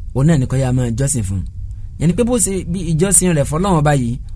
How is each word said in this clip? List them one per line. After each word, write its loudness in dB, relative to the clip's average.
òun 0
náà 6
ni 2
kó -2
yá 0
máa 0
jọ́sìn 0
fún. -2
Yẹn 0
ni 2
pé 0
bó 0
ṣe, 0
bí -4
ìjọsìn 2
rẹ̀ 2
fọ́lọ́run 0
Ọba 4
yìí, 0